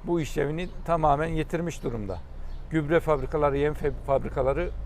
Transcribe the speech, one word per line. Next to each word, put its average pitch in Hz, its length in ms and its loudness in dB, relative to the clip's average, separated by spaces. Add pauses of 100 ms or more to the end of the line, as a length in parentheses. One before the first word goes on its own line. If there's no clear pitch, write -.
bu 170 160 0
işlevini 151 480 -2 (160)
tamamen 156 440 4
yitirmiş 160 540 -2
durumda. 104 360 -4 (520)
Gübre 156 300 4
fabrikaları, 143 580 2
yem 147 140 2
fe-, 139 340 -2
fabrikaları 135 640 0 (160)